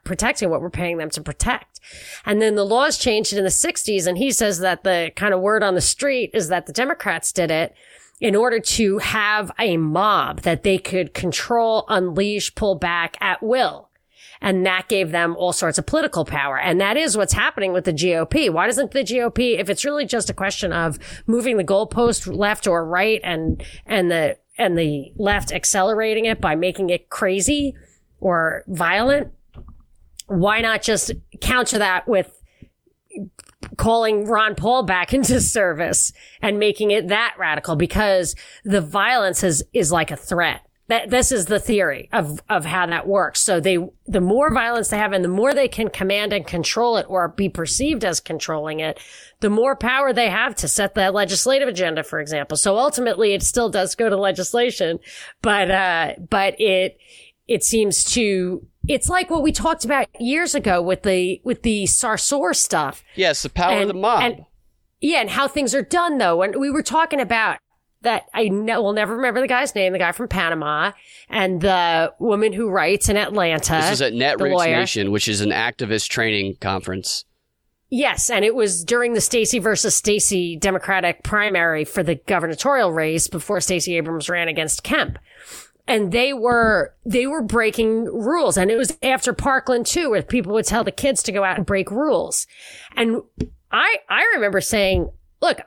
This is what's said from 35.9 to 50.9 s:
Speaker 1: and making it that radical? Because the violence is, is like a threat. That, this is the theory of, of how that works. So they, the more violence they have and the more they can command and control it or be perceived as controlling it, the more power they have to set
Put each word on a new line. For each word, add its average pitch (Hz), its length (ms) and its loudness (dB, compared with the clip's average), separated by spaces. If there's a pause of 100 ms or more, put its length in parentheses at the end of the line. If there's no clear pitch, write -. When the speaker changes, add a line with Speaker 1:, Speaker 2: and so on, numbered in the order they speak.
Speaker 1:
and 208 180 0
making 208 320 2
it 202 180 0
that 220 280 0
radical? 160 380 -2
Because 185 600 0 (280)
the 202 160 2
violence 196 640 0
is, 170 300 0
is 175 180 2
like 160 200 0
a 147 40 -8
threat. 170 460 -2 (260)
That, 226 240 -2
this 247 200 2
is 202 140 0
the 202 140 0
theory 185 520 -2
of, 156 380 -2
of 180 160 0
how 175 220 -2
that 170 180 -4
works. 190 360 0
So 180 180 2
they, 180 180 2 (300)
the 190 140 0
more 240 300 4
violence 233 360 0
they 214 100 -2
have 208 160 0
and 185 100 2
the 175 60 0
more 226 240 2
they 269 140 2
can 220 240 -2
command 202 420 0
and 185 140 -2
control 220 500 0
it 175 100 -2
or 185 200 0
be 190 200 -2
perceived 220 560 -2
as 175 160 0
controlling 156 600 -6
it, 156 200 -4 (400)
the 208 120 0
more 247 240 2
power 262 360 0
they 220 200 2
have 220 240 0
to - 120 -4
set 196 280 0